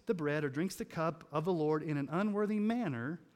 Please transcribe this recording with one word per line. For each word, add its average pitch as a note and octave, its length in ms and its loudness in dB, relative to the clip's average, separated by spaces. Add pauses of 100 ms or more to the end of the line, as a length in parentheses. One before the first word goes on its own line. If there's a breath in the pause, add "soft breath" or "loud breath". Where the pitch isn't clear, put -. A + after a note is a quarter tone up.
the A#3 80 2
bread D3+ 300 0
or C#3+ 60 0
drinks D#3+ 260 -2
the A3+ 100 -6
cup E3 460 -2
of D#3 140 0
the F#3 80 4
Lord D3+ 300 2
in D#3 140 -2
an C#3+ 140 -2
unworthy G#3 480 0
manner F3 600 -2 (160 soft breath)